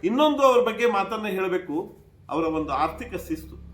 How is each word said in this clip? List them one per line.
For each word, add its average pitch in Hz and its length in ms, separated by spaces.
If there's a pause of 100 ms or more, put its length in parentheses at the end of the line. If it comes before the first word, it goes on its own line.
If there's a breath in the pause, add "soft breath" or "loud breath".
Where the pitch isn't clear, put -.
ಇನ್ನೊಂದು 277 380
ಅವ್ರ 254 200
ಬಗ್ಗೆ 233 240
ಮಾತನ್ನ 214 420
ಹೇಳಬೇಕು, 185 680 (320)
ಅವರ 160 160
ಒಂದು 156 280
ಆರ್ಥಿಕ 165 420 (120)
ಶಿಸ್ತು. - 340 (120)